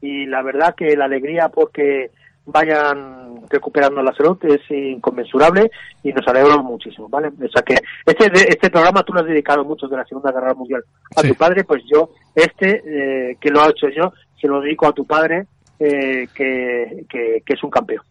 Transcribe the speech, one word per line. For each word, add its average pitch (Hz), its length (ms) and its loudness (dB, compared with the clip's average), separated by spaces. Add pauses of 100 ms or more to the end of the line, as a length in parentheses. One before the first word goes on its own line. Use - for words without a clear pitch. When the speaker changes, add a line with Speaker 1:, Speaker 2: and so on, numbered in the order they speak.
Speaker 1:
y 139 240 -8
la 131 160 -4
verdad 143 340 -2
que 151 200 2
la 143 100 0
alegría 143 420 -2
porque 143 600 -2 (340)
vayan 143 1040 -2
recuperando 139 540 0
la 131 120 0
salud 170 300 0
es 147 160 4 (100)
inconmensurable 139 1000 0 (320)
y 139 100 -4
nos - 140 -4
alegramos 139 380 4
muchísimo, 110 440 -14
¿vale? 147 200 -4
O 139 200 -8
sea - 140 0
que - 120 0 (300)
este, - 260 4
de-, 185 200 4
este 175 200 2
programa 180 320 4
tú 180 120 -6
lo 180 60 2
has 160 60 -2
dedicado 147 380 0
mucho 147 220 -8
de 135 100 -6
la 131 80 -6
Segunda 135 280 -6
Guerra 127 220 -2
Mundial 127 280 -8 (340)
a 156 60 2
Speaker 2:
Sí. 151 60 2
Speaker 1:
tu - 80 4
padre, 180 280 2
pues 135 260 -2
yo, 151 200 4 (240)
este, 190 480 0 (480)
eh, 127 100 -12
que 151 100 0
lo 147 140 4
he 156 60 4
hecho 151 240 -2
yo, 165 180 -2 (260)
se - 100 -4
lo 139 120 -2
dedico 151 260 -2
a 147 60 2
tu 139 140 -6
padre, 160 400 -2 (320)
eh, 135 560 -2
que, 127 720 -4
que, 113 380 -4
que 139 80 0
es - 80 -12
un 147 80 -8
campeón. 110 400 -2